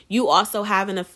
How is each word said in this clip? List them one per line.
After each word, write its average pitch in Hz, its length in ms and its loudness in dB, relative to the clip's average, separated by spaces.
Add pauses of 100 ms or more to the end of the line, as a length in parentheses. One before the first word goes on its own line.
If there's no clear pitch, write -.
you 214 220 0
also 202 340 2
having 196 340 -2
a, 180 80 -6 (100)